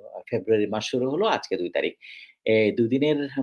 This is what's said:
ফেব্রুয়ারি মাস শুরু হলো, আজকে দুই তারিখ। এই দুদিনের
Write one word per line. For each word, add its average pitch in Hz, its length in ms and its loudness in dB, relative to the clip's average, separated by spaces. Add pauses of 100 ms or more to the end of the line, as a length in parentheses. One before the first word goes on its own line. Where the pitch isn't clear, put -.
(280)
ফেব্রুয়ারি 104 400 2
মাস 107 180 -4
শুরু 127 240 -2
হলো, 175 160 0
আজকে 107 320 -2
দুই 87 120 -4
তারিখ। - 240 -2 (520)
এই 110 260 4
দুদিনের 135 480 2 (240)